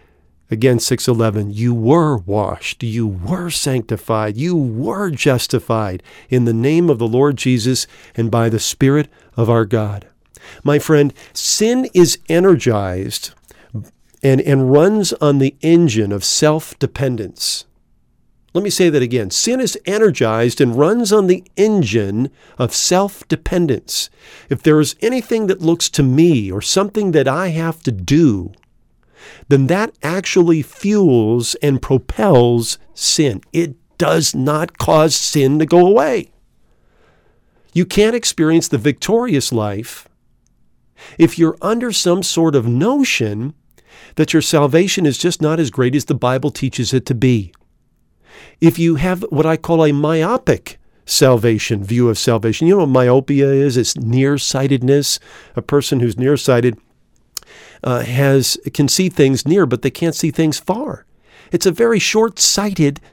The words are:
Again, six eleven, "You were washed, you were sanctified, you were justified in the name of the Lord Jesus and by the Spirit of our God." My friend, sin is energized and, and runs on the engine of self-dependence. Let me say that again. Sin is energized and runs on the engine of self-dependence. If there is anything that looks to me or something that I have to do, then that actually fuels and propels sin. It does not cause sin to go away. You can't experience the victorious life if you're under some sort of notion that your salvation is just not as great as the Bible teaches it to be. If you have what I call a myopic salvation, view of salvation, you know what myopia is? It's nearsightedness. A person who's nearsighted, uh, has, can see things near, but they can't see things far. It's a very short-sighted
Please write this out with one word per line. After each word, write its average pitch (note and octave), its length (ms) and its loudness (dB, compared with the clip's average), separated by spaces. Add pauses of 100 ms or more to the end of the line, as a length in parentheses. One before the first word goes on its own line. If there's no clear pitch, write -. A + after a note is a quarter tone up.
(520)
Again, A#2+ 280 2
six - 260 -4
eleven, A2 460 -2
"You A#2 200 -2
were C#3 440 2
washed, G2 680 -6
you A2+ 240 -4
were B2+ 440 -6
sanctified, A2+ 840 -4
you E3+ 200 -2
were D3 520 -4
justified A#2 920 -2 (260)
in A#2+ 160 2
the A#2 80 0
name D3+ 380 2
of B2+ 80 2
the A#2 80 -2
Lord C3 300 2
Jesus B2+ 500 -2 (300)
and A2+ 160 -2
by A#2 160 2
the A2+ 100 -2
Spirit C#3+ 500 0 (280)
of A2+ 120 0
our A#2 160 2
God." G2+ 440 -4 (560)
My D3 160 2
friend, D3 340 2 (180)
sin B3 600 -2
is F3+ 240 4 (100)
energized A2+ 1000 0 (960)
and, C3+ 160 4
and C3+ 320 2
runs G3 420 4
on C#3+ 240 2
the C3+ 220 0
engine D#3 500 2
of G2+ 140 -6
self-dependence. C#3 1400 -4 (880)
Let F#3 120 -2
me G3+ 60 -2
say F3 200 2
that D3 120 0
again. A#2 280 -4
Sin B3 300 -2
is A3 260 -4
energized B2 760 0
and B2 140 2
runs G3 380 2
on G3+ 160 2
the F3+ 160 0 (120)
engine A#2+ 720 0 (300)
of A#2+ 160 -2
self-dependence. - 1400 -4 (380)
If - 160 -6
there D#3 160 4
is C#3+ 200 -2
anything A3+ 460 -2
that F#3+ 160 -4
looks E3 280 0
to - 120 0
me C3 480 2
or F#2+ 100 -6
something G3 520 -2
that C#3 160 2
I F3 220 -4
have D#3+ 340 -6
to C3 80 -2
do, G#2 580 0 (1000)
then C3+ 200 2
that G3+ 340 -2
actually E3+ 600 0
fuels B2 960 0
and C#3 260 -2
propels A#2+ 960 0 (160)
sin. B2+ 480 -2 (100)
It D#3+ 240 -4 (220)
does D#3+ 360 0
not D3+ 440 -4
cause D#3 360 2
sin C#3 460 0
to D#3 60 2
go F3 200 6
away. A#3 440 2 (1400)
You F3 120 2
can't G#3+ 320 2
experience D#3+ 500 0
the C#3+ 120 -2
victorious E3 760 -2
life G#2+ 560 -6 (1080)
if E3 200 4
you're D#3+ 240 0
under A#3 300 -4
some F#3 300 -2
sort E3 340 0
of A2+ 100 0
notion C3 880 -2 (640)
that D#3 160 0
your D#3+ 100 2
salvation E3 640 2
is C3+ 120 0
just F3 220 -2
not D#3 200 0
as C#3+ 100 -2
great B2+ 240 0
as C#3+ 120 -2
the D3+ 80 -2
Bible B2+ 360 -2
teaches B2+ 420 -6
it C3 140 -2
to C3 80 -2
be. A#2 380 0 (1080)
If E3 180 4
you E3 180 2
have F3+ 340 -2
what D#3 160 0
I D#3+ 100 2
call D#3+ 280 0
a D3 80 4
myopic D#3+ 840 -2 (260)
salvation, A#2 800 2
view A#2+ 240 2
of A2 100 0
salvation, A2+ 480 0
you F#3 80 6
know G3+ 60 2
what D#3 80 0
myopia C3 640 2
is? C#3 260 2
It's B2 200 -2
nearsightedness. C3+ 1200 0 (380)
A A#2+ 60 -6
person C#3+ 380 0
who's A2+ 180 0
nearsighted, B2+ 600 0 (1040)
uh, B2 180 -2
has, C3+ 580 0 (160)
can C#3+ 140 2
see F#3 200 -2
things C3+ 380 0
near, F3 180 2
but A#2+ 180 -4
they C3+ 80 -2
can't E3 240 -4
see E3 160 -2
things D#3 280 -2
far. A#3+ 480 -8 (440)
It's F3 160 -2
a F3+ 60 2
very A#3 260 0
short-sighted G3 1040 0 (120)